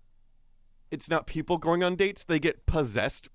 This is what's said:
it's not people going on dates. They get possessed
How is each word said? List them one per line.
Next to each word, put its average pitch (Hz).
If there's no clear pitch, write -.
it's 151
not 160
people 165
going 170
on 180
dates. 196
They 160
get 156
possessed 117